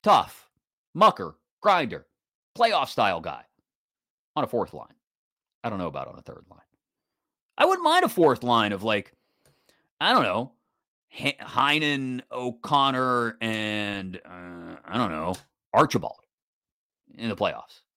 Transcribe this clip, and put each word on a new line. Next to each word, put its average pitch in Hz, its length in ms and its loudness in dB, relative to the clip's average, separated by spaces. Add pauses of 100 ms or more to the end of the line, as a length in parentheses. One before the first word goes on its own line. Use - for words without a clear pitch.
Tough. - 460 2 (440)
Mucker. 156 440 2 (240)
Grinder. 147 440 0 (520)
Playoff 202 320 2
style 95 320 0
guy. 67 220 -10 (920)
On 147 80 0
a 113 40 -2
fourth 104 260 -4
line. 62 200 -16 (720)
I 117 60 -4
don't 101 100 -6
know 85 80 -2
about 67 220 -8
on 62 100 -20
a - 20 -20
third - 280 -20
line. - 100 -20 (960)
I 294 80 6
wouldn't 370 200 0
mind 349 180 4
a - 60 0
fourth 143 340 4
line 113 300 2
of, 98 100 -8
like, 107 300 -2 (880)
I 190 100 0
don't 220 120 4
know, 110 280 -2 (680)
H-, 139 220 -4
Heinen, 139 920 0
O'Connor, 127 1080 0
and, 104 840 -4
uh, 90 500 -16 (100)
I 101 120 -6
don't 107 140 0
know, 82 240 -4 (380)
Archibald - 460 2 (960)
in 113 140 -6
the 98 60 -4
playoffs. 85 460 -4 (160)